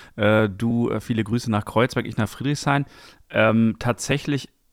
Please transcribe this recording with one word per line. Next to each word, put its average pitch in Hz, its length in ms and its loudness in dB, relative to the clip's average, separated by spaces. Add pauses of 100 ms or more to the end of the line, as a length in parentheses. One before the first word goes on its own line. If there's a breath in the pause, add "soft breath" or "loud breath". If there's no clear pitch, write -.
(160 loud breath)
Äh, 110 340 4
du, 117 400 -2
äh, 107 120 -4
viele 110 220 -2
Grüße 113 280 -2
nach 104 140 -2
Kreuzberg, 120 400 0
ich - 120 -8
nach 110 120 0
Friedrichshain. 139 560 -2 (440 loud breath)
Ähm, 110 500 4
tatsächlich 143 680 -2 (240)